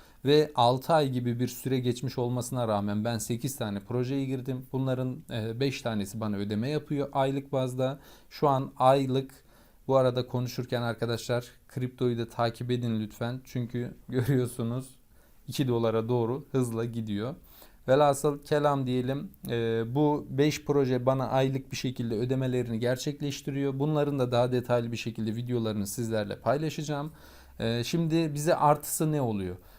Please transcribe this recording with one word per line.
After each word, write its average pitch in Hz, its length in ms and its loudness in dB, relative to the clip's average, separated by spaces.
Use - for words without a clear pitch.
Ve 147 300 6
altı 127 380 4
ay 151 180 4
gibi 120 300 -2
bir 123 80 0
süre 131 300 -2
geçmiş 123 400 -2
olmasına 123 500 -2
rağmen 104 360 0
ben 117 140 -2
sekiz 120 380 -4
tane 101 240 -4
projeye 123 440 -2
girdim. 131 480 -6
Bunların, 127 440 -2
e, 113 300 -4
beş 135 220 0
tanesi 107 380 -2
bana 107 160 -2
ödeme 104 340 -2
yapıyor 147 420 -2
aylık 135 400 0
bazda. 131 460 -2
Şu - 180 0
an 135 280 0
aylık, 135 560 4
bu 131 80 4
arada 127 300 4
konuşurken 123 560 -4
arkadaşlar 117 640 -2
kriptoyu 123 500 -2
da 113 100 -4
takip 120 420 -2
edin 120 300 0
lütfen. 120 440 -6
Çünkü 120 500 -6
görüyorsunuz 123 800 0
iki 135 200 0
dolara 113 400 2
doğru 123 440 0
hızla 117 320 0
gidiyor. 113 500 -4
Velhasıl 143 500 4
kelam 143 480 2
diyelim, 127 440 -2
e, 113 360 0
bu 147 360 2
beş 143 340 2
proje 131 420 2
bana 131 220 2
aylık 131 440 0
bir 127 40 -10
şekilde 123 380 -4
ödemelerini 123 640 0
gerçekleştiriyor. 139 1000 -2
Bunların 147 400 2
da 123 140 2
daha 127 200 4
detaylı 120 400 0
bir 113 40 -4
şekilde 110 400 -4
videolarını 113 500 -2
sizlerle 107 540 -2
paylaşacağım. 147 720 -2
E, 117 260 -2
şimdi 160 500 0
bize 151 200 2
artısı 147 580 2
ne 151 80 0
oluyor? 98 360 -2